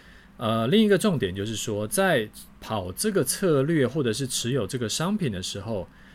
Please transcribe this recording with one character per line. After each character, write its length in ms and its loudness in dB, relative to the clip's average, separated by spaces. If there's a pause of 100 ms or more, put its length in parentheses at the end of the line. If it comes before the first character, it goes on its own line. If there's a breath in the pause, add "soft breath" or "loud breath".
(360 loud breath)
呃， 320 0
另 160 6
一 40 4
个 80 6
重 220 2
点 160 0
就 100 -4
是 120 -4
说， 320 -4
在 400 2 (320)
跑 320 -4
这 180 -2
个 140 2
策 380 2
略 240 4
或 140 -2
者 120 2
是 160 -4
持 240 -2
有 160 0
这 100 -6
个 100 -2
商 300 -2
品 140 -2
的 100 -6
时 180 -8
候， 280 -6 (260 loud breath)